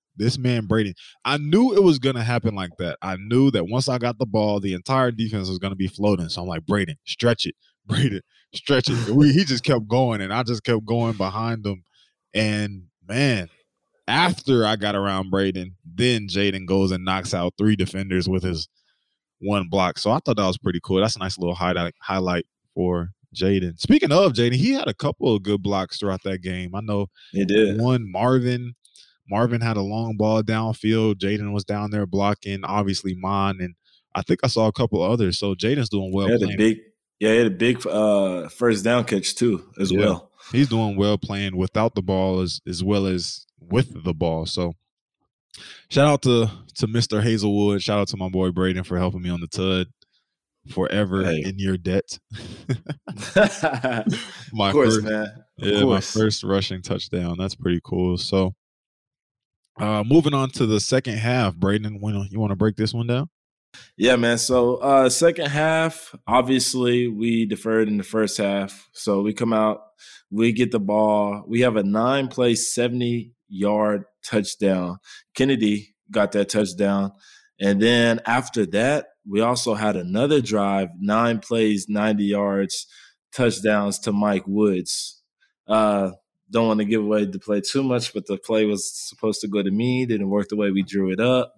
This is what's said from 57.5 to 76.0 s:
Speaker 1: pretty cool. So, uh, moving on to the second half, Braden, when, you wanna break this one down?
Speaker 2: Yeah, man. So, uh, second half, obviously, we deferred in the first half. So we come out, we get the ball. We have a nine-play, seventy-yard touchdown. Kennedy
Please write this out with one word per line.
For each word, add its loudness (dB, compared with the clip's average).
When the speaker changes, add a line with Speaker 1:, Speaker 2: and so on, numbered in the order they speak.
Speaker 1:
pretty 0
cool. -2
So, 0
uh, 0
moving 4
on 0
to 0
the 2
second -2
half, 0
Braden, -2
when, -4
you -6
wanna 0
break 2
this -2
one -4
down? -2
Speaker 2:
Yeah, 4
man. 2
So, 2
uh, 4
second 2
half, -2
obviously, 2
we 0
deferred 0
in 0
the -2
first -2
half. -2
So 0
we 0
come -2
out, 2
we 2
get 0
the 0
ball. 2
We 0
have 4
a 2
nine-play, 2
seventy-yard -2
touchdown. -2
Kennedy 0